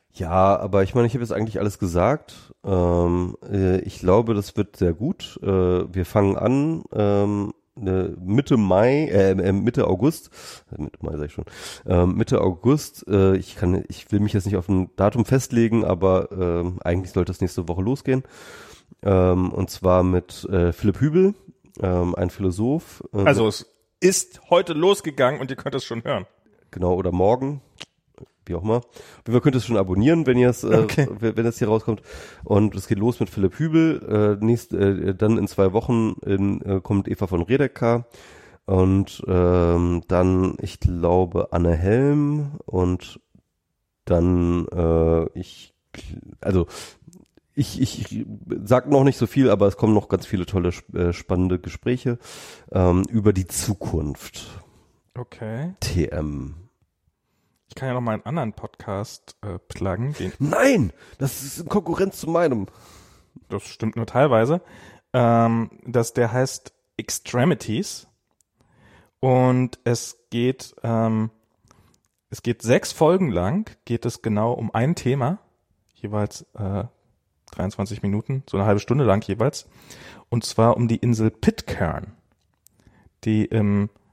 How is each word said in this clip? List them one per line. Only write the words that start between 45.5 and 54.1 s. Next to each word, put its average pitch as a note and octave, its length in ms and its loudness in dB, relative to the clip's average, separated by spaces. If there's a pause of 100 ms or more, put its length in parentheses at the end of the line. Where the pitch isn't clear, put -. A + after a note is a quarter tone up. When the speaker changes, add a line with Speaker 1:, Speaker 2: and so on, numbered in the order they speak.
Speaker 1:
also F#2 260 0 (880)
ich, - 260 -4
ich A2 460 -6 (380)
sag B2 240 2
noch C#3 160 4
nicht C#3 140 2
so A#2 80 0
viel, C3 240 2
aber G2+ 160 4
es G2 100 0
kommen A2 160 2
noch G#2 160 2
ganz F#2+ 180 -2
viele F2+ 200 -4
tolle, F2 260 0
sp-, - 240 -12
äh, F2 160 0
spannende F2+ 460 -2
Gespräche, A#2+ 600 -6 (540)
ähm, F2+ 380 4
über G#2 220 4
die F#2 140 0
Zukunft. - 1000 -6 (680)